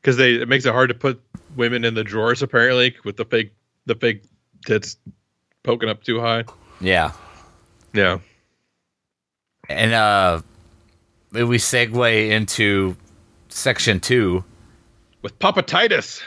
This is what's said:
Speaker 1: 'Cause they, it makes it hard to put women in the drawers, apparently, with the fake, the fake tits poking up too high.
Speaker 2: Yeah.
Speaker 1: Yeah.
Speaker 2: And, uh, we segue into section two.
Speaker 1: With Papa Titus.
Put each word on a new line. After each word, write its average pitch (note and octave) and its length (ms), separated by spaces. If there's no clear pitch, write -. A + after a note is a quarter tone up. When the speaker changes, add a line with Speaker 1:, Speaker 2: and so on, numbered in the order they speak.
Speaker 1:
'Cause C3 140
they, B2 180
it A#2+ 140
makes B2+ 160
it A#2+ 80
hard B2+ 160
to B2 60
put C3 260
women A#2+ 280
in A2+ 100
the A2 100
drawers, A2 380
apparently, B2 600
with G2+ 120
the A2+ 80
fake, A2+ 280
the A#2+ 80
fake A2+ 280
tits A2 300
poking A#2 240
up G#2+ 160
too A#2 160
high. A#2 240
Speaker 2:
Yeah. F2 320
Speaker 1:
Yeah. F#2+ 260
Speaker 2:
And, A2+ 240
uh, G2+ 480
we A#2+ 260
segue A2+ 720
into G2+ 680
section A2+ 520
two. F#2+ 440
Speaker 1:
With - 180
Papa G3+ 220
Titus. F3+ 640